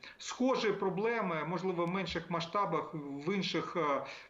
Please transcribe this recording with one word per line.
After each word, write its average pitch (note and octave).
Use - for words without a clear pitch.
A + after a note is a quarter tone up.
Схожі A#3
проблеми, F#3+
можливо, F3
в E3+
менших F3
масштабах E3
в C#3+
інших, -
е, D3